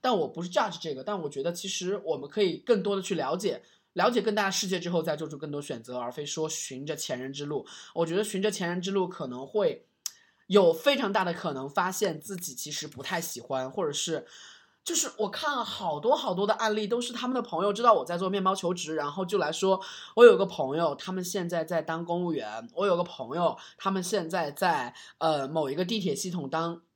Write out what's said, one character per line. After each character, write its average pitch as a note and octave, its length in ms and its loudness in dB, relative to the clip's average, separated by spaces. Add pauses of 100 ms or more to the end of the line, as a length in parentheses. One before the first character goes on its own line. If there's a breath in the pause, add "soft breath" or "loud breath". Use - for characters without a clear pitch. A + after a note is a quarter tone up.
但 B3+ 140 2
我 D#3 120 2
不 E3+ 160 -8
是 F3+ 80 -8
judge A3 280 0
这 D#3 140 -6
个， C3 100 -10
但 G#3 160 -4
我 D#3 80 -6
觉 C#3 140 -6
得 E3 100 0
其 F3 160 -8
实 F#3 380 -4
我 D#3 100 0
们 C#3 140 -8
可 G#3+ 140 2
以 F3+ 140 2
更 G#3 260 2
多 G3+ 120 0
的 F#3+ 60 -2
去 F3+ 140 -2
了 D3 200 0
解， F3+ 280 -4 (300 soft breath)
了 G3 180 4
解 A#3 100 2
更 G#3 140 0
大 G#3 100 2
的 F#3+ 60 0
世 F#3+ 160 -2
界 F#3 120 -2
之 F3 120 -4
后 F3 100 2
再 D#3+ 140 -2
做 D3+ 120 -6
出 D3 80 -10
更 D3 140 -10
多 C#3+ 100 -4
选 B2+ 220 -8
择， B2 160 -10
而 B2 140 -6
非 D3 120 -8
说 D#3 240 -4
循 C#3 380 -8
着 D3+ 100 -4
前 B2+ 240 -6
人 C3 140 -8
之 C#3+ 120 -8
路。 C#3+ 200 -4 (300 loud breath)
我 E3+ 100 2
觉 E3 100 -2
得 G#3 80 2
循 G3+ 160 -2
着 G#3 120 2
前 F#3 180 -2
人 F3+ 100 -2
之 F#3 120 -4
路 F#3+ 180 2
可 E3+ 160 -8
能 B2+ 220 -10
会 F3+ 400 0 (640 loud breath)
有 F#3 220 8
非 C4+ 240 2
常 G#3 160 -2
大 G3 100 4
的 F3 100 0
可 D#3+ 200 -4
能 C3+ 160 -6
发 F3+ 200 0
现 F#3 300 -2
自 G3 160 -10
己 E3+ 180 -8
其 C3+ 160 -10
实 D3 160 -6
不 C3+ 160 -14
太 E3+ 200 -4
喜 - 180 -8
欢， C3 320 -4
或 F3 140 -2
者 D3 80 -2
是， - 340 -4 (560 loud breath)
就 F4 100 -6
是 - 240 0
我 G#3 120 0
看 D4 260 -2
了 A#3+ 80 -2
好 E3+ 340 -4
多 A3+ 160 4
好 C4 200 0
多 F#3+ 120 0
的 G#3 100 2
案 G#3+ 200 0
例， G#3+ 100 0
都 A#3 140 0
是 A#3+ 140 -6
他 B3+ 120 -8
们 B3+ 80 -2
的 B3 80 0
朋 F3 220 -2
友 G3+ 80 4
知 G3+ 100 -2
道 A#3 120 8
我 D3+ 100 4
在 F3 140 -4
做 F#3 120 0
面 G3 140 0
包 F#3+ 100 4
求 F3+ 200 0
职， D#3+ 220 -4
然 D3 140 -2
后 E3+ 160 -4
就 F#3 120 0
来 D#3 120 2
说， F#3 300 2 (360 loud breath)
我 A#3+ 100 12
有 G#3+ 100 12
个 F#3+ 100 4
朋 C#3+ 300 -2
友， D#3+ 200 2
他 - 180 -8
们 F#3 100 -4
现 F3+ 240 -4
在 E3+ 160 -2
在 D#3+ 180 -2
当 E3 220 -4
公 F3 220 -2
务 E3+ 80 0
员， A2+ 400 -6
我 F#3 120 0
有 F3+ 120 4
个 F3 60 0
朋 D3+ 340 -8
友， E3+ 200 2 (200 loud breath)
他 - 120 -2
们 F#3+ 140 -2
现 F3+ 260 -2
在 E3 220 -2
在， D3 420 0 (260 loud breath)
呃， D3+ 280 2
某 D3+ 220 -2
一 C#3+ 60 -2
个 F3+ 100 0
地 G#3+ 160 -2
铁 E3 120 -2
系 - 160 -4
统 D#3+ 200 -6
当 E3 320 -4 (140)